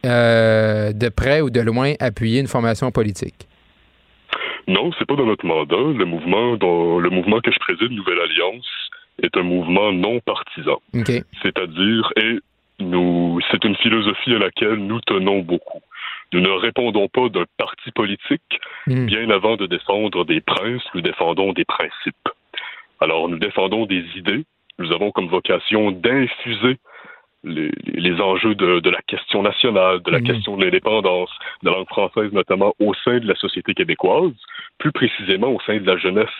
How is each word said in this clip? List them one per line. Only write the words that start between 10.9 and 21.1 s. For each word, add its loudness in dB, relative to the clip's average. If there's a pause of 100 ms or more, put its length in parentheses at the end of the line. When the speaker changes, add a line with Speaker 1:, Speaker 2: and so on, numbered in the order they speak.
Speaker 1:
Ok. 0 (320)
Speaker 2:
C'est-à-dire, 0
et 2 (400)
nous, 2 (100)
c'est 0
une 2
philosophie 0
à 0
laquelle 0
nous -4
tenons 0
beaucoup. -4 (520)
Nous 2
ne 4
répondons 0
pas 0
d'un -2 (140)
parti -6
politique. -2 (460)
Speaker 1:
Hmm. 0
Speaker 2:
Bien -2
avant 2
de -4
défendre 0
des 0
princes, -2 (120)
nous -4
défendons 0